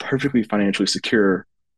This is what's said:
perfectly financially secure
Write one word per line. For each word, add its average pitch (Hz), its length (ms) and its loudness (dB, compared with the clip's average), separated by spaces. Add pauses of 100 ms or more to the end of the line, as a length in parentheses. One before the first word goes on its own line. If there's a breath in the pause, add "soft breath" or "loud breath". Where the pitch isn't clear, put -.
perfectly 135 340 0
financially 101 440 0
secure 98 600 0 (300)